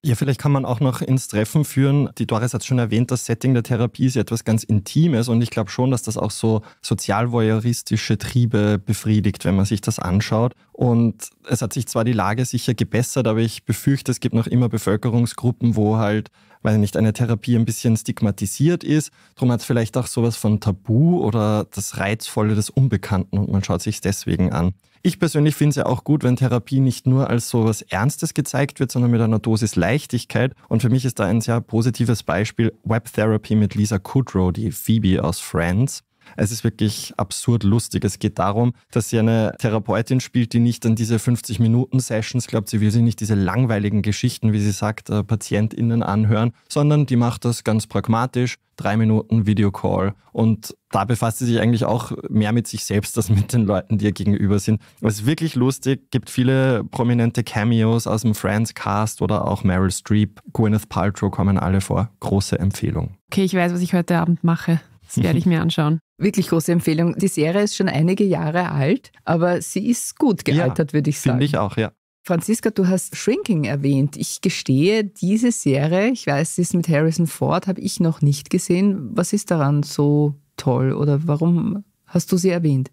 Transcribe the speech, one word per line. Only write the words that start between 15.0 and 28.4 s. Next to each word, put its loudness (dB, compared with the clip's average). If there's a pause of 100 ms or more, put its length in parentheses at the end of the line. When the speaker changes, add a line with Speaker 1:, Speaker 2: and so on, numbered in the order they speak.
Speaker 1:
wo 2
halt, -2 (320)
weiß 4
nicht, 0
eine 2
Therapie 0
ein 4
bisschen 0
stigmatisiert -2
ist. 0 (260)
Drum 0
hat's -4
vielleicht -2
auch -2
sowas -2
von 0
Tabu 2
oder 0
das -8
Reizvolle -2
des -2
Unbekannten 0
und 0
man 0
schaut -2
sich's -6
deswegen -2
an. 0 (320)
Ich 0
persönlich 2
find's 2
ja -2
auch -2
gut, 2
wenn 2
Therapie 0
nicht 0
nur 2
als -2
so 2
was 0
Ernstes -2
gezeigt -2